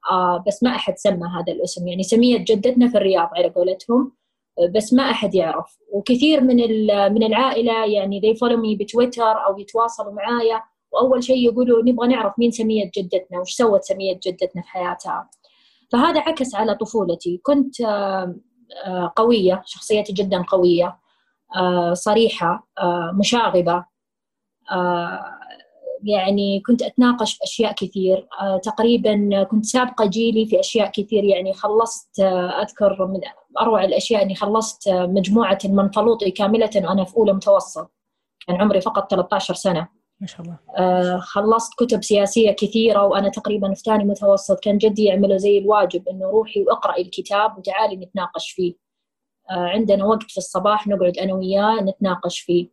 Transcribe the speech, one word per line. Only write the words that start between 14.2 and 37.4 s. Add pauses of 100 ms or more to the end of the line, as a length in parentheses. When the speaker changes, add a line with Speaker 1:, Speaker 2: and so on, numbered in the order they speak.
Speaker 1:
جدتنا
في
حياتها؟" (640)
فهذا
عكس
على
طفولتي.
كنت،
آه، (520)
آه،
قوية،
شخصيتي
جدًا
قوية، (580)
آه،
صريحة، (100)
آه،
مشاغبة، (840)
آه، (800)
يعني
كنت
أتناقش
في
أشياء
كثير، (120)
آه،
تقريبًا
كنت
سابقة
جيلي
في
أشياء
كثير.
يعني
خلصت،
آه، (120)
أذكر
من (400)
أروع
الأشياء
إني
خلصت،
آه،
مجموعة
المنفلوطي
كاملة
وأنا
في
أولى
متوسط، (560)